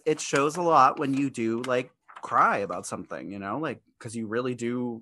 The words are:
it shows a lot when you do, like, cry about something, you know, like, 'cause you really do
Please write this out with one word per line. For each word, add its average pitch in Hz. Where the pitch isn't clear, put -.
it 156
shows 147
a 180
lot 151
when 139
you 139
do, 113
like, 127
cry 160
about 95
something, 85
you 101
know, 98
like, 143
'cause 113
you 113
really 123
do 120